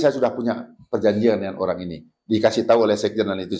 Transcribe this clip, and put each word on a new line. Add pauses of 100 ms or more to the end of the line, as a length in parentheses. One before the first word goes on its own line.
saya
sudah
punya (240)
perjanjian
dengan
orang
ini. (240)
Dikasih
tahu
oleh
sekjen
dan
itu